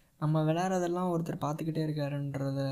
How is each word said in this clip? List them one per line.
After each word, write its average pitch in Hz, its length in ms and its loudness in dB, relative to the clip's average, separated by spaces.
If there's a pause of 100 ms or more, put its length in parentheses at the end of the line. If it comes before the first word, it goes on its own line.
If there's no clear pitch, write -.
(200)
நம்ம 156 240 2
விளையாடுறதெல்லாம் 175 680 2
ஒருத்தர் 170 360 -2
பார்த்துக்கிட்டே 156 380 -2
இருக்காருன்றத 139 760 -2 (100)